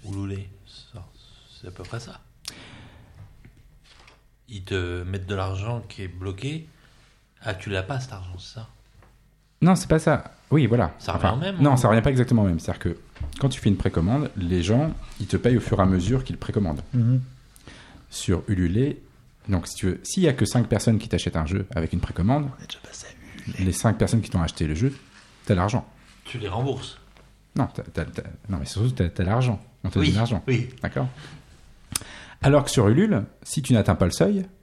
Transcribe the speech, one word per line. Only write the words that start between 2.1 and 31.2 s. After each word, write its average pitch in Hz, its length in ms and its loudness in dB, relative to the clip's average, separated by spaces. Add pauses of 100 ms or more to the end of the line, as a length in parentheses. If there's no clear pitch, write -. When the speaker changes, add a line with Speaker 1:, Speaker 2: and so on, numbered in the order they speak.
Speaker 1:
Ils 98 140 -12
te 90 400 -4
mettent 92 240 -6
de 101 80 -4
l'argent 98 520 -4
qui - 160 -14
est 92 40 -10
bloqué. 98 600 -8 (720)
Ah, 107 120 -6
tu 92 160 -10
l'as 95 140 -2
pas 131 160 -6
cet 127 140 -10
argent, 90 240 -12
c'est - 180 -18
ça ? 113 140 -14 (920)
Speaker 2:
Non, 175 140 8
c'est 175 120 -4
pas 160 120 4
ça. - 340 0 (180)
Oui, 139 160 6
voilà. 107 320 2
Speaker 1:
Ça - 140 -6
revient 90 140 0
Speaker 2:
Enfin, 107 100 2
Speaker 1:
au - 20 -2
même, 190 200 -4
Speaker 2:
non, 143 140 6
Speaker 1:
ou ? 127 40 6
Speaker 2:
ça 123 100 4
revient 110 140 6
pas 143 100 2
exactement 120 320 4
au 98 40 4
même. 82 120 2
C'est-à-dire - 220 -6
que 85 160 -4 (420)
quand 135 100 2
tu - 100 -4
fais 110 100 2
une 98 80 4
précommande, 101 580 0
les 90 260 0
gens, 123 320 2 (260)
ils 98 80 -6
te 95 100 0
payent 120 200 4
au - 40 2
fur 98 180 0
et - 40 4
à - 20 6
mesure 95 380 2
qu'ils - 140 -8
précommandent. 85 440 -2 (120)
Speaker 3:
Mhm. 127 280 4 (880)
Speaker 2:
Sur - 380 -2
Ulule, 101 500 0 (520)
donc 87 180 -2
si - 80 -12
tu - 120 -6
veux, 87 160 -2
s'il - 200 -2
y 165 40 6
a 131 60 4
que 117 120 2
cinq 117 220 2
personnes 113 320 2
qui - 100 -6
t'achètent 87 280 -2
un 80 80 0
jeu 98 280 -2
avec 82 200 -2
une 90 80 0
précommande, 135 480 0 (100)
Speaker 3:
On - 40 -18
est - 40 -20
déjà - 160 -16
passé - 240 -18
à - 420 -16
Ulule. 92 160 -2
Speaker 2:
les 92 60 4
cinq 101 260 2
personnes 107 240 2
qui - 80 -8
t'ont 90 120 0
acheté 80 260 -2
le 76 80 -2
jeu, 131 180 0 (520)
t'as 104 100 2
l'argent. 104 320 0 (380)
Speaker 1:
Tu - 120 -12
les 104 120 -6
rembourses ? 120 500 -4 (560)
Speaker 2:
Non, 139 180 0
t'as, - 100 -10
t'as, - 220 -6
t'as, - 180 -12 (260)
non, 92 100 -4
mais 69 60 -6
surtout, 120 260 0
t'as, 92 180 0
t'as - 140 -4
l'argent. 113 380 0 (220)
On 95 60 -2
te - 100 0
Speaker 1:
Oui, 151 80 4
Speaker 2:
donne 92 100 4
l'argent. 113 300 0
Speaker 1:
oui. 123 220 0 (120)
Speaker 2:
D'accord ? 131 260 -4 (1300)